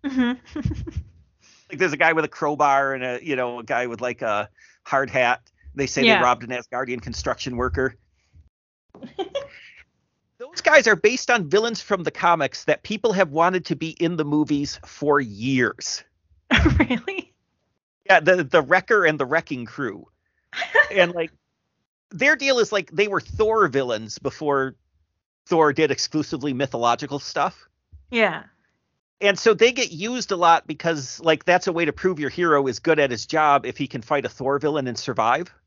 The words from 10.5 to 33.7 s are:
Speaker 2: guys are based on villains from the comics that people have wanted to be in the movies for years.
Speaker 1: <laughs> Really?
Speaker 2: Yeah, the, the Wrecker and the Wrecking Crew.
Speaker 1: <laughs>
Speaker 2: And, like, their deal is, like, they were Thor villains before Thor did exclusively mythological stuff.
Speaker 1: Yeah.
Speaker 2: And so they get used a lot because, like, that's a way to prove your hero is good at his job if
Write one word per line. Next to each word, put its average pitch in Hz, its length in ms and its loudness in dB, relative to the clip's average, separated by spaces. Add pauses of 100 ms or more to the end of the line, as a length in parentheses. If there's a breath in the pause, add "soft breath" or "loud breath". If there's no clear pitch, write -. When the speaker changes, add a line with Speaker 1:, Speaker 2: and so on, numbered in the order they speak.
Speaker 2:
guys 302 260 4
are 208 100 4
based 240 340 0
on 202 180 2
villains 214 320 0
from 190 220 -4
the 156 80 -4
comics 165 540 0
that - 180 0
people 214 320 -2
have 180 160 2
wanted 170 360 0
to 170 100 -4
be 160 120 -8
in 170 280 -2
the 156 80 -2
movies 147 600 -2
for 143 340 0
years. 120 840 -2 (460)
Speaker 1:
<laughs> 285 280 4
Really? 302 540 -2 (720)
Speaker 2:
Yeah, 180 160 6
the, 175 240 4
the 156 160 4
Wrecker 180 460 2
and 156 120 2
the 139 60 0
Wrecking 135 400 -4
Crew. 110 440 -10 (440)
Speaker 1:
<laughs> - 380 0
Speaker 2:
And, 180 240 4
like, 165 180 -6 (800)
their 277 260 2
deal 277 220 0
is, 220 120 0
like, 202 200 -2
they 202 180 0
were 190 120 -2
Thor 214 480 0
villains 113 500 -4
before 135 560 -4 (720)
Thor 160 260 4
did 151 180 2
exclusively 147 640 -4
mythological 127 680 -2
stuff. - 480 -6 (440)
Speaker 1:
Yeah. 214 320 0 (800)
Speaker 2:
And 202 180 2
so 226 160 4
they 226 160 4
get 240 220 -4
used 208 400 -6
a 185 40 -2
lot 170 300 4
because, 151 540 -6
like, 160 240 2
that's 180 240 2
a 180 40 -2
way 170 120 0
to 151 80 -2
prove 185 260 -2
your 147 100 -4
hero 147 380 2
is 117 140 -4
good 160 180 2
at 139 140 2
his 110 120 -6
job 151 400 4
if 123 140 -8